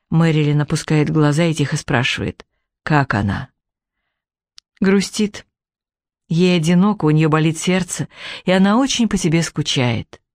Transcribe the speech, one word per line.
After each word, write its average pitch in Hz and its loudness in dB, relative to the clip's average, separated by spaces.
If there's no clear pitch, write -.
Мэрилин 151 2
опускает 151 0
глаза 156 2
и 160 0
тихо 147 -4
спрашивает: - -4
«Как 147 0
она?» 104 -4
«Грустит. 202 -2
Ей 180 2
одиноко, 180 2
у 151 4
неё 156 2
болит 156 2
сердце, 180 -4
и 185 0
она 196 4
очень 254 0
по 208 -2
тебе 165 0
скучает». - -4